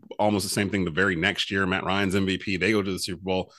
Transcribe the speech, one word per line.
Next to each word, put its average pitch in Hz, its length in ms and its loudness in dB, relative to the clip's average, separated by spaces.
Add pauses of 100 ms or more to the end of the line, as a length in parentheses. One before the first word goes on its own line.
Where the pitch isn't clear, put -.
(200)
almost 104 260 2
the 98 80 -4
same 101 160 0
thing 95 160 0
the 85 60 -2
very 92 240 2
next 87 360 0
year. 98 140 2
Matt 92 180 0
Ryan's 95 320 0
M 98 100 2
V 92 120 0
P, 98 200 -4
they 92 140 2
go 104 100 2
to 95 100 -2
the 90 80 -4
Super 92 220 -6
Bowl. 92 380 -2